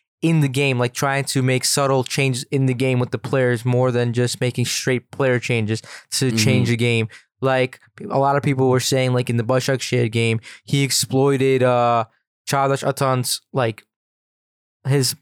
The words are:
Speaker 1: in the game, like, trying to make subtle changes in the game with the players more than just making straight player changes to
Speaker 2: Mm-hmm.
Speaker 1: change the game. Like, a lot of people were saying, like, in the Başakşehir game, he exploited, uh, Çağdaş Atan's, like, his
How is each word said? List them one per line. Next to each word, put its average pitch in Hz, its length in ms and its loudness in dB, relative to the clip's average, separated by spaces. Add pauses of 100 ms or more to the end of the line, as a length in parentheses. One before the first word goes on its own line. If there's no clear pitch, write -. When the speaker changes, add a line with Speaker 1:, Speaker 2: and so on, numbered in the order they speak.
(220)
Speaker 1:
in 165 200 2
the 143 60 2
game, 135 300 0
like, 120 160 0
trying 139 320 -2
to - 160 -2
make 127 240 0
subtle 135 380 0
changes 135 480 -2
in 135 160 2
the 131 80 2
game 127 240 0
with 123 100 -2
the 120 100 -4
players 123 460 -2
more 127 260 2
than 120 220 0
just 120 280 -2
making 123 240 -2
straight - 440 -4
player 127 300 0
changes 113 420 -2 (300)
to - 160 -2
Speaker 2:
Mm-hmm. 117 100 -2
Speaker 1:
change 120 320 2
the 117 80 0
game. 117 300 0 (340)
Like, 131 380 0 (320)
a 135 80 0
lot 139 160 2
of 143 80 0
people 135 260 2
were 127 100 4
saying, 127 340 0
like, 123 180 0
in 117 60 0
the 117 60 0
Başakşehir 127 680 0
game, 113 280 0 (260)
he 139 180 0
exploited, 131 800 2
uh, 120 420 2 (440)
Çağdaş 139 380 0
Atan's, 131 540 -2 (120)
like, 117 320 -4 (1000)
his 131 340 0